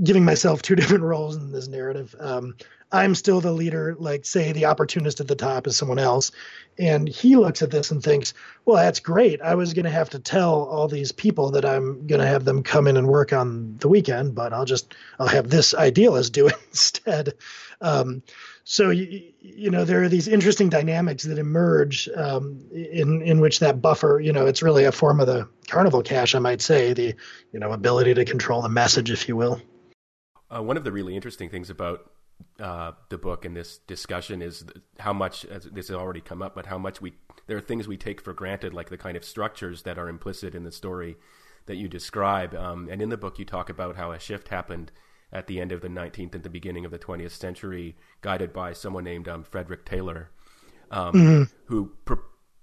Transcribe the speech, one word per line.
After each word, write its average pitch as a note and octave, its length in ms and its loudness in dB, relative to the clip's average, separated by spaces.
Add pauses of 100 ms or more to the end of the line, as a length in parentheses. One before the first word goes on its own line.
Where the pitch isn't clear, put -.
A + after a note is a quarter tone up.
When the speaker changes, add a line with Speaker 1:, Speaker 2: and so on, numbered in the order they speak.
Speaker 1:
giving F3+ 220 6
myself D#3 380 4
two F#3+ 120 2
<laughs> F3 60 4
different E3 240 4
roles D#3 320 -4
in C#3+ 160 -10
this C3 160 -8
narrative. C3+ 500 -8
Um, B2+ 380 -8 (360)
I'm F#3+ 220 4
still F#3 260 2
the E3+ 120 0
leader, E3 460 -2
like, D3 260 -6
say D#3+ 280 0
the D3+ 140 2
opportunist D3+ 540 0
at C#3 80 -6
the C#3+ 60 2
top C3+ 320 -2
is B2+ 100 -2
someone C3 220 0
else. C3 320 2 (480)
And D3+ 300 2
he B3+ 280 6
looks F#3 260 4
at D3 80 0
this D3 200 -2
and D3+ 120 -2
thinks, C#3+ 320 2 (300)
"Well, A3+ 120 6
that's F3 240 4
great. F3 420 2
I E3 120 2
was F3 200 0
gonna E3+ 160 0
have D#3+ 200 0
to C#3+ 80 -10
tell E3 460 2
all D3+ 240 -2
these C#3+ 240 -4
people D#3 400 0
that C#3 120 2
I'm C3+ 420 -2
gonna C#3+ 200 2
have C3+ 180 2
them C3+ 180 2
come C#3+ 240 2
in C#3 100 6
and C3 120 4
work C#3 240 4
on A#2 460 -2
the C#3+ 100 2
weekend, C#3 460 4
but A#2 180 -4
I'll B2 120 -2
just, B2+ 300 -4 (240)
I'll C3 100 0
have C3 220 2
this D#3 240 4
idealist D3 580 4
do C#3+ 160 6
it - 140 2
<laughs> - 80 -20
instead." - 640 0 (460)
Um, C3+ 420 0 (420)
so, - 240 2
y-, F3+ 220 0
y-, F3 300 -16
you G3 300 -6
know, F3+ 140 0
there F3+ 180 2
are F3+ 60 2
these F3 180 2
interesting G#3 440 4
dynamics D#3+ 540 0
that D#3 140 -6
emerge, D3+ 760 2
um, C#3 560 -6
in, D#3+ 500 -2
in D#3+ 180 4
which D3+ 180 4
that C3+ 240 2
buffer, D3 400 4
you D#3 100 0
know, C3+ 140 4
it's C3+ 160 2
really D3+ 220 6
a C3+ 80 4
form D3 280 4
of C3 60 4
the A#2+ 200 0 (220)
carnival D#3+ 340 4
cash, B2 320 0
I C3+ 40 4
might B2 240 0
say, B2+ 320 4
the, A#2+ 200 -2 (380)
you A2 80 -10
know, G#2 120 -4
ability B2 420 4
to A#2+ 100 4
control A#2+ 380 -2
the A#2 80 -2
message, A#2 400 2
if - 180 -4
you A#2+ 80 -2
will. A#2 240 -2 (880)
Speaker 2:
Uh, A#2 120 -10
one B2+ 160 -4
of D3+ 60 -10
the A2+ 80 -8
really F#2+ 220 -10
interesting G2 360 -12
things F#2 180 -12
about, F2 420 -10 (480)
uh, E2+ 340 -12 (180)
the F#2 80 -12
book F2 260 -8
and E2+ 120 -12
this E2+ 300 -16
discussion F2+ 540 -12
is E2+ 220 -14
th-, E2 160 -20 (200)
how G#2 140 -6
much, G2 320 -6
as F#2+ 200 -18
this F#2+ 240 -16
has F#2+ 80 -10
already F2+ 240 -12
come F2 200 -16
up, F#2+ 140 -14
but F2+ 120 -16
how F#2+ 120 -12
much F#2+ 240 -12
we, F2+ 100 -14 (340)
there G#2+ 120 -10
are - 20 -10
things A2+ 260 -10
we G2+ 120 -12
take G2+ 220 -12
for F#2+ 120 -16
granted, F#2+ 400 -12
like E2+ 160 -14
the F#2 80 -16
kind F2 200 -14
of E2+ 80 -14
structures G2 580 -12
that F2 160 -12
are F2 100 -10
implicit F2+ 460 -14
in E2+ 100 -14
the E2+ 80 -16
story F2+ 440 -14 (500)
that G2 100 -14
you G2 100 -10
describe. F#2 680 -4
Um, F2 360 -10
and G2 120 -8
in G#2+ 80 -6
the A#2 60 -8
book, G2 220 -12
you G2 60 -12
talk F2+ 240 -10
about F2+ 280 -12
how F2 140 -10
a E2 80 -14
shift - 300 -14
happened F2 420 -12 (420)
at F#2+ 160 -14
the F2+ 120 -8
end F2+ 120 -8
of F2 80 -10
the F#2 80 -14
nineteenth F2 460 -14
and F2 100 -14
the F#2 60 -14
beginning F2 340 -12
of F2+ 80 -14
the F2 60 -16
twentieth F2 360 -14
century, F2+ 640 -14 (240)
guided F#2 320 -6
by F2+ 200 -10
someone F#2+ 300 -12
named, F2 260 -12
um, E2+ 140 -12
Frederick F2 420 -14
Taylor, E2+ 460 -10 (640)
um, F2+ 200 -6
Speaker 1:
Mm-hmm. D#3+ 300 6 (240)
Speaker 2:
who G#2+ 260 -6 (120)
pr-, B2 100 0 (480)